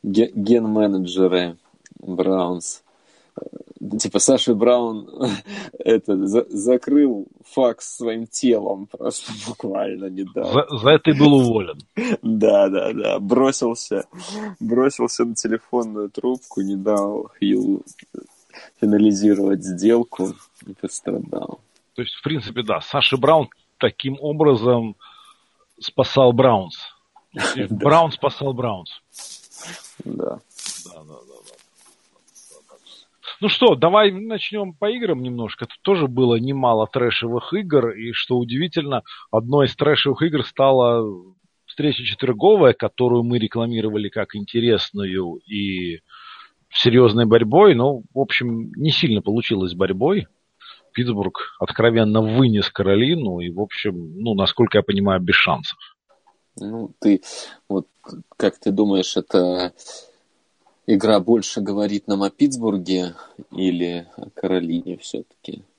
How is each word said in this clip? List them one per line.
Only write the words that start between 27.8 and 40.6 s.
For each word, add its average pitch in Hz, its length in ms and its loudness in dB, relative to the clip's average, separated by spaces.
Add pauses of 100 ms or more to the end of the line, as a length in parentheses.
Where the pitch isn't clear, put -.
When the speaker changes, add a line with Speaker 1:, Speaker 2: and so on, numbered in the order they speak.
Speaker 2:
спасал 139 420 -4
Браунс. 110 480 -6 (1000)
Speaker 1:
Да. - 360 -8 (460)
Speaker 2:
Да, 87 100 -20
да, 80 80 -20
да, 65 320 -20 (120)
да. - 80 -20 (1900)
Ну 202 80 0
что, 214 260 4
давай 196 360 4
начнем 202 600 -8
по 208 160 -4
играм 214 320 -4
немножко. 120 440 -8
Тут - 160 -20
тоже 180 260 0
было 123 280 4
немало 120 520 0
трэшевых 120 640 -2
игр, 151 380 0
и, 113 220 -10
что 123 240 -2
удивительно, 139 640 -4 (280)
одной 127 360 2
из - 80 -4
трэшевых 143 480 0
игр 151 220 0
стала 123 600 2 (600)